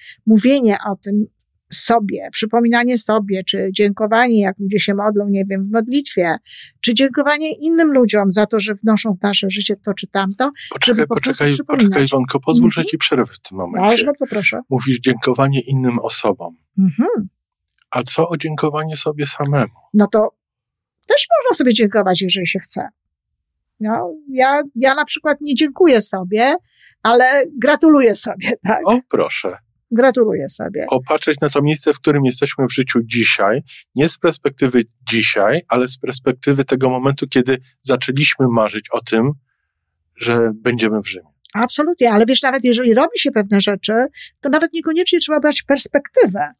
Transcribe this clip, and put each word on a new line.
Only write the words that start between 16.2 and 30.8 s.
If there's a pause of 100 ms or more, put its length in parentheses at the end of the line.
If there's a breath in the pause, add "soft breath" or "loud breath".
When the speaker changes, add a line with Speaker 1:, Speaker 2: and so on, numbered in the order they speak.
Speaker 1:
Mhm. (640)
Speaker 2:
A
co
o
dziękowanie
sobie
samemu? (220)
Speaker 1:
No
to (880)
też (140)
można
sobie
dziękować,
jeżeli
się
chce. (920)
No, (180)
ja, (120)
ja
na
przykład
nie
dziękuję
sobie, (480 soft breath)
ale (140)
gratuluję
sobie, (120)
tak?
Speaker 2:
O, (100)
proszę. (380)
Speaker 1:
Gratuluję
sobie.